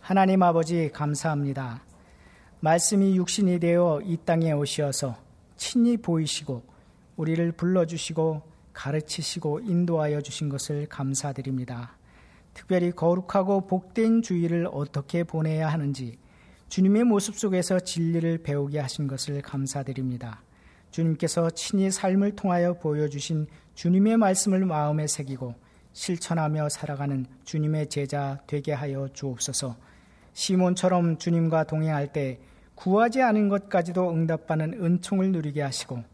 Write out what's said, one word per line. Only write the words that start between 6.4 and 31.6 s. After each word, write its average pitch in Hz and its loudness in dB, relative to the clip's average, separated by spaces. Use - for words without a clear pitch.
우리를 165 0
불러주시고 165 0
가르치시고 151 -4
인도하여 170 0
주신 143 -6
것을 147 -6
감사드립니다. 131 -6
특별히 175 0
거룩하고 185 0
복된 226 2
주일을 170 0
어떻게 143 -4
보내야 156 -2
하는지 139 -4
주님의 202 4
모습 202 2
속에서 185 0
진리를 165 0
배우게 143 -2
하신 143 -4
것을 139 -6
감사드립니다. 131 -6
주님께서 165 0
친히 190 0
삶을 196 2
통하여 175 2
보여주신 151 -2
주님의 196 4
말씀을 190 2
마음에 151 0
새기고 131 -6
실천하며 156 -2
살아가는 139 -4
주님의 156 -2
제자 139 -4
되게 147 -4
하여 139 -6
주옵소서. 127 -6
시몬처럼 180 2
주님과 165 2